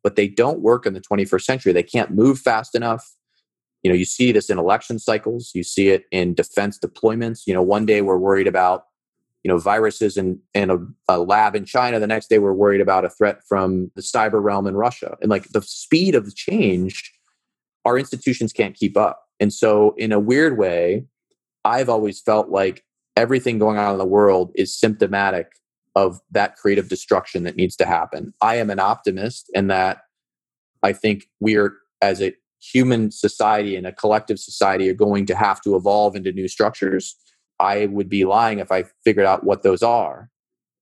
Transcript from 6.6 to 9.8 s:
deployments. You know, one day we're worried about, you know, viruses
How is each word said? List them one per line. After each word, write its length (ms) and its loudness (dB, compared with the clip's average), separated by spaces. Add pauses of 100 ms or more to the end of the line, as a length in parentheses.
deployments. 680 -4
You 80 0
know, 80 2
one 240 2
day 160 2
we're 160 2
worried 280 2
about, 380 0 (580)
you 60 -4
know, 80 2
viruses 640 0